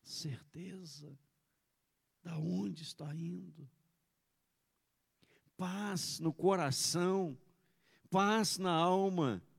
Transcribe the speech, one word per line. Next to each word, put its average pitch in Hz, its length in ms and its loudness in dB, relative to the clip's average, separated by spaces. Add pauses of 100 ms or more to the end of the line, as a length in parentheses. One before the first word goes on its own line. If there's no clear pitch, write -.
Certeza. 151 1160 -12 (1040)
Da 170 140 -10
onde 175 460 -2
está 151 320 -12
indo? 165 520 -10 (1900)
Paz 190 640 -4
no 160 120 2
coração, 175 1040 2 (720)
paz 202 480 4
na 185 140 2
alma. 175 680 4 (160)